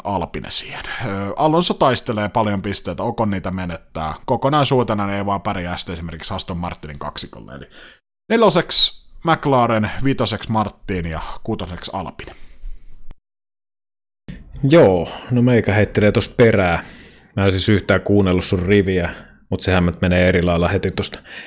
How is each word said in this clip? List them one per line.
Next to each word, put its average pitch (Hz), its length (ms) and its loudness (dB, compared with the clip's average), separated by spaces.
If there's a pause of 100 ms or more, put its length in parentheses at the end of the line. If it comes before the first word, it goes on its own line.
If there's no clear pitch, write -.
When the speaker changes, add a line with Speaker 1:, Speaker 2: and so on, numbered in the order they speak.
Speaker 1:
Alpine 85 460 -6
siihen. - 340 -4 (220)
Ö, 98 300 -6
Alonso 156 380 2
taistelee 117 540 0
paljon 104 340 -2
pisteitä, 95 400 -6
Ocon 110 280 -2
niitä 95 200 -4
menettää. 82 640 -8 (120)
Kokonaisuutena 123 800 0
ne 101 100 -4
ei 101 100 -4
vaan 98 160 -2
pärjää 87 340 -6
sitten - 180 -8
esimerkiksi 82 400 -8
Aston 92 220 -8
Martinin 78 420 -10
kaksikolle. - 560 -10
Eli - 140 -18 (600)
neloseksi 202 760 2 (180)
McLaren, 120 680 2 (140)
viitoseksi 117 480 -2
Martin 98 540 -4
ja 78 140 -6 (220)
kuutoseksi 90 520 -8
Alpine. - 380 -10 (2500)
Speaker 2:
Joo, 98 380 6 (220)
no 123 120 4
meikä 120 300 4
heittelee 104 400 4
tosta - 240 -2
perää. 101 480 4 (520)
Mä 98 80 2
en 98 60 4
siis 95 180 0
yhtään 95 320 2
kuunnellut 92 440 2
sun 95 140 0
riviä, 92 560 2 (340)
mut 92 120 -4
sehän 90 260 2
nyt 85 140 -2
menee 90 280 4
eri 85 140 4
lailla 87 260 2
heti 95 200 0
tosta - 300 -6 (280)